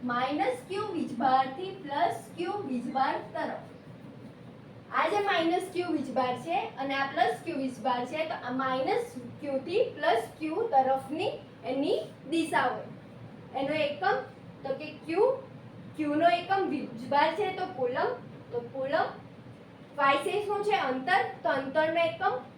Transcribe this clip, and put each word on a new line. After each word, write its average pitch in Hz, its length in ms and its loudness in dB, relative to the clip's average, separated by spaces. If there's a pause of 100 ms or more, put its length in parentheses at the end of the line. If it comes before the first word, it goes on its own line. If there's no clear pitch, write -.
(100)
માઇનસ 294 580 0
ક્યુ 403 260 -2
વીજભારથી 262 880 2
પ્લસ 285 340 0 (220)
ક્યુ 349 160 -2 (160)
વીજભાર 247 420 0 (220)
તરફ. - 340 -4 (1300)
આ 302 120 6
જે 415 140 4
માઇનસ 359 480 2
ક્યુ 349 180 0
વીજભાર 254 400 2 (140)
છે 339 100 0 (280)
અને 277 100 -2
આ 269 180 0
પ્લસ 392 320 4
ક્યુ 311 160 -4
વીજભાર 247 400 0 (120)
છે, 311 180 0
તો 262 40 -4 (120)
આ 254 160 -2
માઇનસ 269 520 0 (280)
ક્યુ 269 260 0
થી 403 160 4 (160)
પ્લસ 349 260 4 (140)
ક્યુ 320 320 0
તરફની 262 580 4 (440)
એની 339 260 2 (320)
દિશા 294 400 2
હોય. - 160 -8 (720)
એનો 294 260 0
એકમ 370 320 2 (460)
તો - 160 -2
કે 302 120 -10 (140)
ક્યુ, 392 240 6 (680)
ક્યુ 302 280 2
નો 349 160 8
એકમ 381 340 2
વીજભાર 285 640 2
છે 381 240 0
તો 370 160 -4
કુલમ, 277 320 2 (420)
તો 240 220 -4
કુલમ. 285 420 0 (800)
twice 285 380 4
A 415 120 2
શું 403 220 0
છે? 415 80 4 (140)
અંતર, 349 320 4 (200)
તો 339 60 2 (140)
અંતરનો 320 480 2
એકમ 381 240 0 (240)